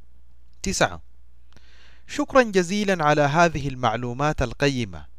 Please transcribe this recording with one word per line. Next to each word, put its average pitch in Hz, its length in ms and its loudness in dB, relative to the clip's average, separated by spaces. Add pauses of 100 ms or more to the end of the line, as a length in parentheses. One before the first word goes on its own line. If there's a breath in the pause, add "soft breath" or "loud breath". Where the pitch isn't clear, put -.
(640)
تسعة. 123 400 0 (1040 soft breath)
شكرًا 277 360 4
جزيلًا 190 600 2
على 151 160 6
هذه 151 480 4
المعلومات 127 760 0
القيمة. 117 640 0 (120)